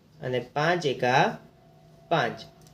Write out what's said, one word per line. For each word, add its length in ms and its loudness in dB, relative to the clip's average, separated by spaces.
અને 160 -2
પાંચ 260 2
એકા 280 2
પાંચ. 280 0